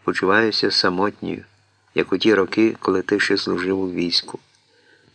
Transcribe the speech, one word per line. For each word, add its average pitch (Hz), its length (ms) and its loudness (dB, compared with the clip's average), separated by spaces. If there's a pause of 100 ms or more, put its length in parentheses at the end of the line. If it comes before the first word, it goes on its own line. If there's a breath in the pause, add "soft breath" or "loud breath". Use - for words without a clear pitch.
почуваюся 101 680 2
самотньою, 92 760 -2 (500)
як - 180 -2
у 95 60 0
ті 107 160 4
роки, 98 460 2
коли 95 220 0
ти 101 180 0
ще 98 160 0
служив 95 440 -2
у 92 100 -4
війську. 85 480 -4 (760 soft breath)